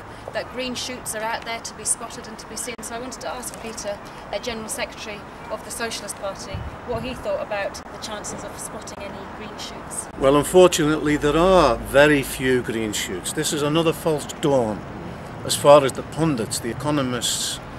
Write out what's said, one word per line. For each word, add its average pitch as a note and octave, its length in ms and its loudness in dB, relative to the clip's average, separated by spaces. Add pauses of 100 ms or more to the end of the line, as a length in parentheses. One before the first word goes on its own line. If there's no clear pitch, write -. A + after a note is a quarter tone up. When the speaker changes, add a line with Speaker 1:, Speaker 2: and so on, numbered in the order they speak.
(320)
Speaker 1:
that G#3 220 -6
green B3+ 200 -4
shoots - 400 -8
are G#3+ 80 -6
out A3+ 220 -4
there A3+ 160 -6
to A3 140 -12
be G#3+ 100 -14
spotted A3+ 420 -4
and A3 120 -14
to - 100 -16
be A3 80 -12
seen. A3+ 240 -8
So A#3 140 -10
I A3+ 40 -8
wanted B3 220 -10
to A3+ 80 -8
ask - 340 -8
Peter, G#3+ 360 -8 (340)
uh, G#3 60 -2
General A3 300 -8
Secretary G#3+ 520 -8 (300)
of G#3+ 160 -8
the G#3+ 40 -10
Socialist A3+ 460 -6
Party, - 360 -8 (340)
what A3+ 160 -2
he B3+ 100 -6
thought G#3 300 -4
about G3+ 320 -4
the - 240 -14
chances - 460 -8
of - 140 -12
spotting - 460 -12
any G3 220 -12 (100)
green G#3+ 220 -12
shoots. - 500 -10 (100)
Speaker 2:
Well, C#3+ 180 6
unfortunately, D3+ 840 6
there D3 180 2
are E3 400 8
very C3+ 460 6
few B2+ 400 2
green A2 320 -2
shoots. - 400 -4
This D3+ 180 -2
is D3+ 80 0
another D#3 320 4
false D#3 320 -2 (160)
dawn A#2+ 400 2 (680)
as - 80 -2
far D3 300 10
as B2+ 80 0
the B2+ 100 -6
pundits, C#3+ 560 -2
the A#2 120 -4
economists B2+ 880 -2 (180)